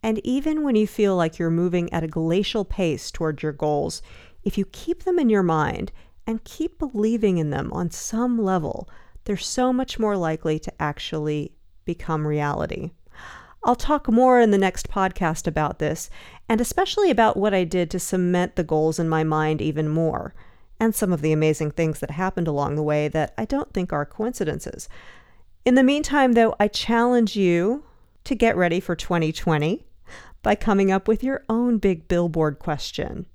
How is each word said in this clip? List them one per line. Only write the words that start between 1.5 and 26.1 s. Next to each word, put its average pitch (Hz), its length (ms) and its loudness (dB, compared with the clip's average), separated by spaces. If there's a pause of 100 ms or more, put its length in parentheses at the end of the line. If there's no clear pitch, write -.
at 165 120 -2
a 165 40 -4
glacial 170 580 0
pace 160 460 -2
toward 156 320 -4
your 156 80 -2
goals, 147 500 -2 (420)
if - 140 -2
you 196 80 0
keep - 380 -8
them 359 160 2
in 254 100 4
your 202 140 4
mind 160 480 0 (340)
and 226 180 -6
keep - 360 -8
believing 220 580 0
in 156 120 0
them - 240 -4
on 170 180 -4
some 233 500 -2
level, 190 480 -2 (360)
they're 202 120 -2
so 254 360 0
much 254 260 -4
more 214 160 0
likely 160 440 -2
to - 220 -10
actually 151 720 -4 (340)
become 160 400 -4
reality. 151 680 -4 (720)
I'll 247 120 2
talk 294 320 0
more 247 320 6
in 226 120 6
the 196 60 4
next 190 320 0
podcast 185 560 -2
about 156 340 -2
this, 156 300 -4 (380)
and 226 140 2
especially 381 500 2
about 220 240 4
what 202 180 0
I 185 120 2
did 170 260 -2
to 180 80 -4
cement 180 560 0
the 180 80 0
goals 156 360 0
in 165 100 0
my 156 160 2
mind 156 360 0
even 156 280 -2
more, 160 440 -2 (460)
and 226 160 0
some 190 160 0
of 160 100 0
the 156 120 2
amazing 156 380 2
things 160 280 -2
that - 120 -8
happened 175 360 -2
along 147 280 -2
the 151 80 -2
way 151 260 0
that 156 280 -2
I 113 60 -4
don't 277 300 -4
think 180 180 -2
are 147 140 -2
coincidences. - 840 -6 (800)
In 247 100 6
the 262 80 8
meantime, 269 500 4